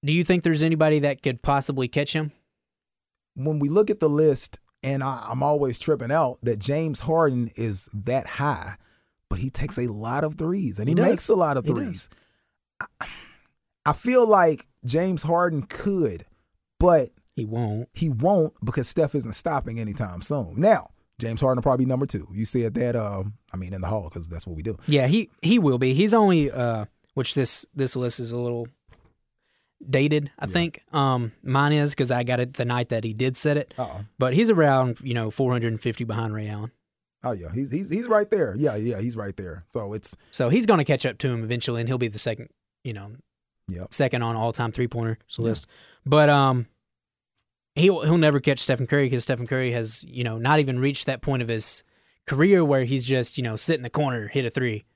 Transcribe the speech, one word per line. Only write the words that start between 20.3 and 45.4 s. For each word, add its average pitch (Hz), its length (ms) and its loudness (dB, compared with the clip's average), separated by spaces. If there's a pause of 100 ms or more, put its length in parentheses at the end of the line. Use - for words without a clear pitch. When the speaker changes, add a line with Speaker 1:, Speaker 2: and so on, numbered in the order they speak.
Speaker 2:
Now, 196 340 2 (280)
James 117 220 -4
Harden 131 160 2
will 117 60 -4
probably 131 220 2
be 131 40 -2
number 131 160 0
two. 87 280 -6
You 107 120 -4
said 113 300 0
that, 120 200 0
uh, 101 280 -4 (300)
I 95 40 -8
mean, 92 160 -8
in 95 80 -6
the 85 60 -4
hall, 98 220 -4
'cause 82 180 -12
that's 82 200 -12
what 87 80 -10
we 80 80 -10
do. 107 140 -6 (100)
Speaker 1:
Yeah, 139 200 2
he, 208 220 2 (120)
he 226 180 4
will 139 180 4
be. 131 160 2
He's 196 200 2
only, 185 380 4
uh, 117 340 -4 (300)
which - 200 -2
this, - 380 2
this 135 220 -2
list 123 240 -2
is 117 140 -8
a 120 40 -6
little 120 300 -6 (1200)
dated, 143 520 2
I - 80 -8
Speaker 2:
Yeah. 95 60 -8
Speaker 1:
think. 170 280 -2 (120)
Um, 131 380 0 (120)
mine 139 300 2
is 147 220 0
'cause 127 160 0
I 123 120 0
got 123 160 0
it 127 160 -4
the 127 100 -2
night 120 240 -2
that 113 140 -2
he 113 100 -4
did 127 240 0
set 147 200 2
it. - 200 -6
Speaker 2:
Uh-oh. 104 240 -8 (160)
Speaker 1:
But 123 160 2
he's 220 160 4
around, 135 520 4
you 123 120 -4
know, 113 180 -2
four 131 200 0
hundred 117 220 0
and 110 80 -6
fifty 120 220 -4
behind 110 300 -4
Ray 107 160 -6
Allen. 107 220 -10 (520)
Speaker 2:
Oh, - 80 -4
yeah. 85 220 -8
He's, 131 180 -4
he's, 175 180 -4
he's 220 180 -2
right 208 220 4
there. 156 280 0
Yeah, 135 180 2
yeah, 107 240 -2
he's 117 160 -4
right 101 220 -8
there. 87 300 -12
So 104 260 -8
it's - 220 -6 (160)
Speaker 1:
So 123 180 0
he's 220 160 4
gonna 185 200 4
catch 139 200 0
up 123 140 -4
to 139 100 -2
him 117 140 -4
eventually, 117 380 -4
and 117 80 -4
he'll 127 80 -2
be 120 100 -2
the 104 120 -6
second, 117 300 -4 (340)
you 120 100 -8
know, 101 180 -16 (560)
Speaker 2:
Yep. 92 260 -8
Speaker 1:
second 123 280 2
on 113 140 -2
all-time 113 360 -2
three-pointer 117 460 -4 (220)
Speaker 2:
Yeah. 117 60 -2